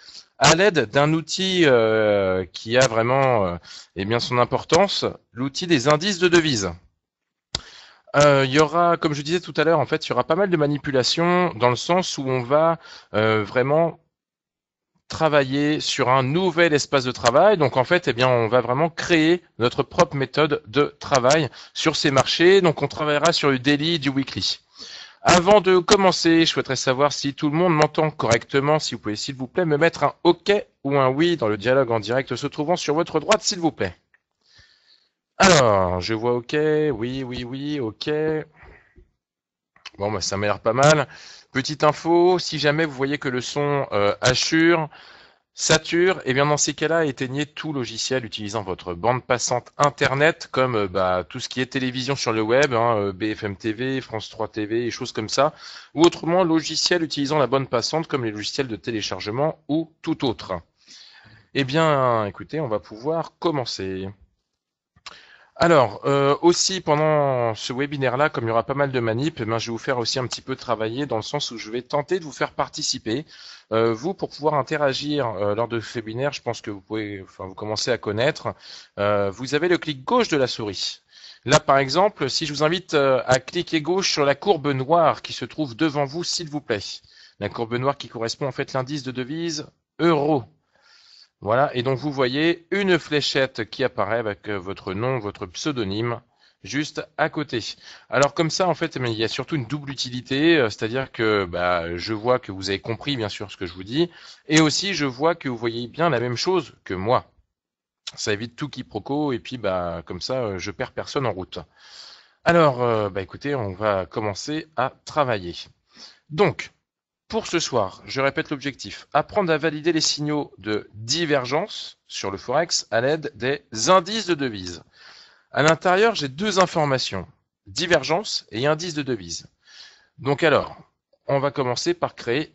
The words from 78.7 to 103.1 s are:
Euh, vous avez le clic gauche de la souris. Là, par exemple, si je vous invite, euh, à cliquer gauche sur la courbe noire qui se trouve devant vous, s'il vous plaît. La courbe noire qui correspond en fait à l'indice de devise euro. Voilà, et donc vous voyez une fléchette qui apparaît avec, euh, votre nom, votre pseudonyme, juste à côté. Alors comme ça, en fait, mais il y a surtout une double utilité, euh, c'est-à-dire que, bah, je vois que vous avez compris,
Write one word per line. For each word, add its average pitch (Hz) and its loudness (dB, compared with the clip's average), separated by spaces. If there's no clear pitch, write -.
Euh, 101 2
vous 123 -6
avez 156 0
le 175 4
clic 143 -8
gauche 240 2
de 151 0
la 127 4
souris. - -8
Là, 139 4
par 139 4
exemple, 143 2
si - -4
je 147 -8
vous 143 0
invite, 175 -2
euh, 135 4
à 127 4
cliquer 165 -4
gauche 180 -2
sur 147 0
la 143 2
courbe 147 0
noire 139 2
qui - -14
se - -8
trouve 131 -6
devant 147 0
vous, 160 -8
s'il 165 -6
vous 147 -8
plaît. 104 -2
La 101 -4
courbe 117 -6
noire 131 -2
qui 120 -16
correspond 113 -6
en 127 -6
fait - -6
à 135 -2
l'indice 131 -6
de 127 -8
devise 151 -6
euro. 151 2
Voilà, 120 0
et 123 -2
donc 131 0
vous 143 -6
voyez 139 0
une 190 2
fléchette 135 -2
qui - -6
apparaît 113 0
avec, 107 -6
euh, 101 -4
votre 92 -8
nom, 123 -2
votre 101 -8
pseudonyme, 113 -4
juste 147 -6
à 156 0
côté. 131 -6
Alors 135 2
comme 160 0
ça, 185 0
en 156 0
fait, 151 -6
mais 123 -2
il 110 -4
y 110 0
a 107 0
surtout - -6
une 123 -4
double 139 -8
utilité, 135 0
euh, 117 4
c'est-à-dire 120 -4
que, 107 2
bah, 87 0
je 90 -6
vois 120 0
que - -12
vous 95 -8
avez 98 -4
compris, 127 -6